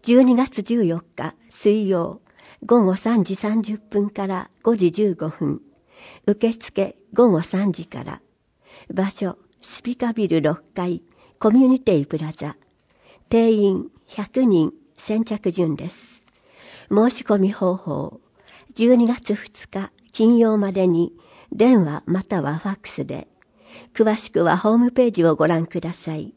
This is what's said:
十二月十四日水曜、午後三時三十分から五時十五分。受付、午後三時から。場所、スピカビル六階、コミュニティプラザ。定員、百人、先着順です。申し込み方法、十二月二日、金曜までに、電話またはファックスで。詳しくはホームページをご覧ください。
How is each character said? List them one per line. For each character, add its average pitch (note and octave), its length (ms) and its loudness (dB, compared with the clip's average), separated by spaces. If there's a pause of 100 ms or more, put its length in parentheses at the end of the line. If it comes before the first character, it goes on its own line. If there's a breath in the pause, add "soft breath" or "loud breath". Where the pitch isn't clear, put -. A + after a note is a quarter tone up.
十 A#3+ 200 6
二 B3+ 140 6
月 B3+ 260 -2
十 A#3 220 -2
四 E3 180 -2 (140)
日 C#3+ 200 -8 (140)
水 G#3 380 0
曜、 F3 340 -2 (440 soft breath)
午 A#3+ 180 4
後 F#3+ 120 2
三 A3 280 0
時 F#3+ 120 -4
三 G#3+ 260 -2
十 G#3 160 -6
分 G3+ 320 -4
か G3 180 -8
ら F#3 220 -8 (140)
五 A#3 120 2
時 F3+ 160 2
十 G3+ 240 -2
五 D#3 140 -8
分。 D3 320 -6 (640 loud breath)
受 G#3 260 0
付、 - 460 -8 (160)
午 A#3+ 180 4
後 E3 100 2
三 F#3+ 300 -2
時 D#3+ 140 -8
か B2+ 180 -14
ら。 - 180 -14 (720 soft breath)
場 F#3+ 160 -2
所、 - 280 -8 (240)
ス - 220 -18
ピ A#3+ 120 -6
カ A#3 180 -4
ビ G#3+ 140 -2
ル E3 140 0
六 D3+ 220 -2 (100)
階、 F3+ 280 -6 (380 soft breath)
コ G#3+ 120 2
ミ B3+ 100 6
ュ C4 60 6
ニ B3+ 120 4
テ F#3+ 200 2
ィ C#3+ 80 -4
プ D#3+ 100 -6
ラ D#3 140 -8
ザ。 D3 260 -12 (720 soft breath)
定 A3+ 220 2
員、 G3+ 380 0 (180)
百 B3+ 360 -4
人、 E3+ 300 2 (240)
先 A3 260 -4
着 G#3 280 -6
順 E3 240 -2
で E3+ 140 -12
す。 - 340 -20 (640 loud breath)
申 G#3+ 200 2
し - 140 -8
込 G#3 140 0
み F#3+ 140 2
方 F#3 240 -2
法、 D3 460 -10 (520 soft breath)
十 A#3+ 220 4
二 A#3+ 100 4
月 A3 300 -2
二 - 320 -18
日、 G3 240 -12 (200)
金 A#3 260 4
曜 A3 200 4
ま G3 140 -2
で F#3 160 0
に、 E3+ 260 0 (380 soft breath)
電 A#3 340 4
話 D3 200 -8
ま F#3 180 -2
た F3+ 180 -4
は C#3+ 160 -4
フ G3 120 -8
ァ G3 40 -6
ッ - 40 -8
ク - 120 -20
ス C#3 160 -8
で。 - 220 -12 (680 loud breath)
詳 A3 240 2
し - 140 -14
く E3 120 0
は F3 140 2
ホ G#3+ 180 2
ー - 20 4
ム A#3+ 140 4
ペ B3 160 2
ー A3+ 40 0
ジ E3+ 120 0
を D#3+ 120 4
ご D3+ 120 2
覧 E3 180 0
く E3+ 160 -10
だ E3 120 -10
さ D#3+ 220 -10
い。 D#3 220 -12